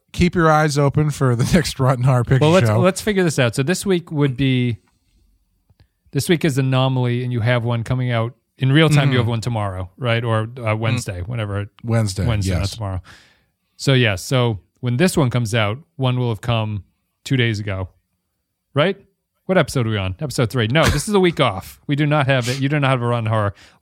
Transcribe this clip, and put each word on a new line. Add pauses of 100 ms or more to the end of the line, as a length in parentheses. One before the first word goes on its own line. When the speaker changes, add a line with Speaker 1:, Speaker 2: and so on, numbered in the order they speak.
(120)
Speaker 1:
keep
your
eyes
open
for
the
<laughs>
next
Rotten
Horror
Picture
Speaker 2:
Well,
let's,
Speaker 1:
Show.
Speaker 2:
let's
figure
this
out.
So
this
week
would
be, (1300)
this
week
is
anomaly,
and
you
have
one
coming
out (240)
in
real
time.
You
Speaker 1:
Mm-hmm.
Speaker 2:
have
one
tomorrow,
right?
Or, (100)
uh,
Wednesday,
Speaker 1:
Mm.
Speaker 2:
whenever
it (160)
Speaker 1:
Wednesday,
Speaker 2:
Wednesday,
Speaker 1:
yes.
Speaker 2:
not
tomorrow. (760)
So,
yeah.
So (200)
when
this
one
comes
out, (180)
one
will
have
come (400)
two
days
ago, (840)
right? (500)
What
episode
are
we
on?
Episode
three.
No,
this
is
a
week
<laughs>
off.
We
do
not
have
it.
You
do
not
have
a
Rotten
Horror. (280)